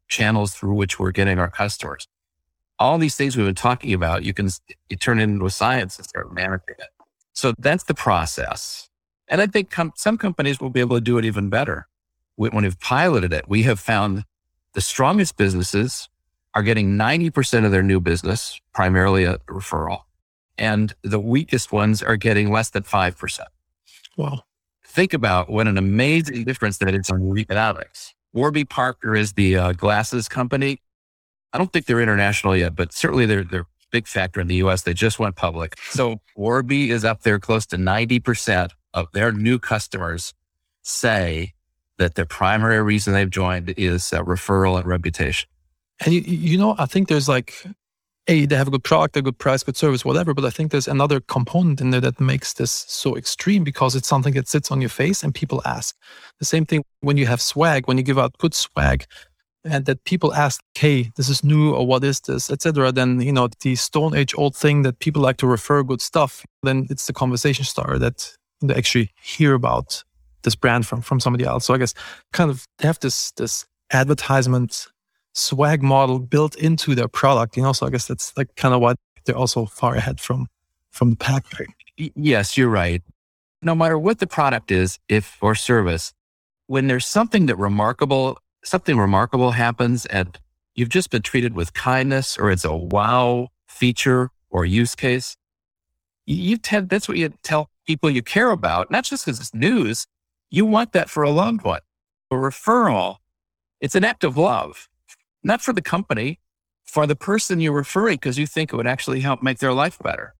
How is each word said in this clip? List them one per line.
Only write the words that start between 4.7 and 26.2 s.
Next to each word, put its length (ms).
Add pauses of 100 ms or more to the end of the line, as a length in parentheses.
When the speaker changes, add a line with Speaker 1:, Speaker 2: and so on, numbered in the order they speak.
Speaker 1:
you 80
turn 240
it 40
into 200
a 60
science 480
and 80
start 260
managing 460
it. 100 (460)
So 240
that's 260
the 100
process. 920 (400)
And 140
I 40
think 240
com-, 260
some 200
companies 440
will 100
be 100
able 160
to 40
do 180
it 60
even 260
better. 380 (480)
Wh-, 160
when 120
we've 160
piloted 520
it, 160
we 160
have 140
found 460 (480)
the 80
strongest 560
businesses 720 (460)
are 80
getting 340
ninety 340
percent 360
of 60
their 100
new 180
business 600 (120)
primarily 520
a 140 (100)
referral. 540 (540)
And 460
the 160
weakest 540
ones 300
are 140
getting 360
less 180
than 120
five 340
percent. 320 (680)
Speaker 2:
Wow. 260 (420)
Speaker 1:
Think 280
about 360
what 180
an 120
amazing 680